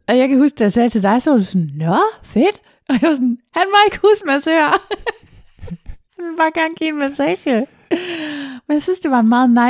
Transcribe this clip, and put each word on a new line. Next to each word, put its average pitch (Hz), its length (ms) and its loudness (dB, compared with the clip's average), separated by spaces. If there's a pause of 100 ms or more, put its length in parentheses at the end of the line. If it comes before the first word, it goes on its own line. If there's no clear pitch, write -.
Og 240 100 2
jeg 262 120 2
kan 269 80 2
huske, 285 200 2
da 233 60 0
jeg 202 80 2
sagde 240 180 2
til 214 140 0
dig, 214 180 2
så - 80 -2
var 277 80 4
du 202 60 2
sådan, 170 320 -2
"Nå, 160 200 -2 (280)
fedt." 339 380 -2 (280)
Og 254 120 0
jeg 311 80 2
var 311 40 2
sådan, 247 240 -2 (160)
"Han 339 180 0
var 415 160 6
ikke 403 140 -4
husmassør." 320 880 2 (500)
<laughs> - 760 -16
"Han 349 100 -12
ville 330 120 -8
bare 320 180 0
gerne 330 200 -2
give 320 140 -4
en 302 100 -6
massage." 277 680 -2 (1000)
Men 294 60 -2
jeg 294 80 0
synes, 370 180 -4
det 294 120 -4
var 247 80 2
en 220 100 2
meget 247 200 2 (200)